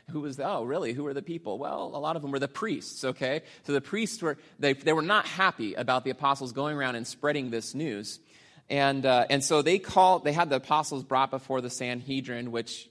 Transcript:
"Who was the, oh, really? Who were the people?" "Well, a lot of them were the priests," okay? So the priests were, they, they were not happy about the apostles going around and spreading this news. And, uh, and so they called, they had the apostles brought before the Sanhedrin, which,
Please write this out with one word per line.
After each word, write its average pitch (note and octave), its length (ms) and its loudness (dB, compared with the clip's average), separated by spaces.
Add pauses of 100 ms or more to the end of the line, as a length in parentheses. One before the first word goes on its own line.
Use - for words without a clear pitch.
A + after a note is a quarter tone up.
(100)
"Who D3+ 120 -6
was C#3 160 -8
the, D3 100 -2
oh, D#3+ 160 -2
really? C3+ 280 -2
Who C#3 120 -6
were C#3+ 100 -4
the C#3 80 -6
people?" E3 360 -8
"Well, - 360 -6
a C#3+ 60 -8
lot D#3 160 -2
of D3+ 60 -8
them C#3 100 -6
were C#3 80 0
the C#3 80 -2
priests," - 560 -6
okay? C3 380 -2 (220)
So C#3+ 80 -4
the C#3 100 2
priests - 400 -4
were, D#3 160 -2 (200)
they, C#3 140 4
they D3 220 2
were D#3+ 80 2
not G3+ 240 4
happy E3 480 0
about B2 300 0
the C3 60 -4
apostles C3+ 420 0
going C#3+ 240 -4
around C3 200 -2
and A2+ 100 -6
spreading C#3+ 440 -2
this A2+ 240 -4
news. B2+ 440 -6 (500)
And, C#3 360 2
uh, B2+ 260 6
and C#3 140 4
so D3+ 180 4
they E3+ 160 4
called, F#3 460 6
they D3 80 2
had E3 160 2
the C#3 80 2
apostles C#3+ 480 0
brought C3 260 2
before C3 300 -4
the B2 100 -6
Sanhedrin, B2 800 -6
which, A#2 400 -6